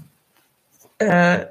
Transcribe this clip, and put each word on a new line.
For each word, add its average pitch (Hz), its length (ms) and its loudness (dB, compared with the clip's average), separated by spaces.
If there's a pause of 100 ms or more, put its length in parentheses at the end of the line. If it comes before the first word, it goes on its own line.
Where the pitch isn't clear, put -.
(1000)
Äh, 180 520 0